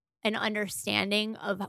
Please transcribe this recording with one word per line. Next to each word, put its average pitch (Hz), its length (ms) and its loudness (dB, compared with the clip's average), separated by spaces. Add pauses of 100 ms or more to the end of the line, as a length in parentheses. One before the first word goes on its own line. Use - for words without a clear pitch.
(240)
and 220 120 2
understanding 208 1000 0
of 196 320 -4